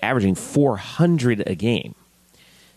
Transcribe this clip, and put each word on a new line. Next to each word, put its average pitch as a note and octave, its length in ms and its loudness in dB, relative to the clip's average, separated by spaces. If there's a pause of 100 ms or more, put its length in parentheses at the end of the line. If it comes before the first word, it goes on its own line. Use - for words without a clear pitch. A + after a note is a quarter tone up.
averaging G#2 320 2
four C3+ 420 0
hundred B2 720 0
a - 80 -4
game. F#2 400 -2 (840)